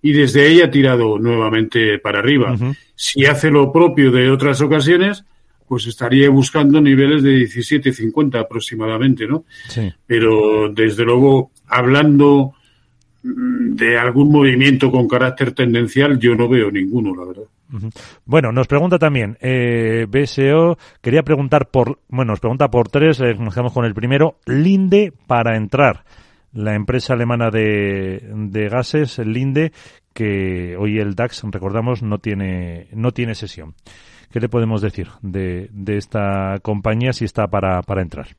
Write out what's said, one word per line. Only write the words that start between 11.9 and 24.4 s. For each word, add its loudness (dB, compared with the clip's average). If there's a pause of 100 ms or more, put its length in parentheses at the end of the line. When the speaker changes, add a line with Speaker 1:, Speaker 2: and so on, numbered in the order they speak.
Speaker 1:
mm, -4
de 0
algún 2
movimiento 4
con 2
carácter -2
tendencial, 0
yo 2
no 0
veo 2
ninguno, -4
la -14
verdad. -16 (300)
Speaker 2:
Ujú. -10 (360)
Bueno, 0
nos 0
pregunta 0
también, -2
eh, -2
B 0
S 0
O, 2 (240)
quería 2
preguntar 0
por, 0 (120)
bueno, -2
nos -6
pregunta -2
por 0
tres, 2
eh, 0
nos -8
quedamos -4
con -2
el -4
primero, 0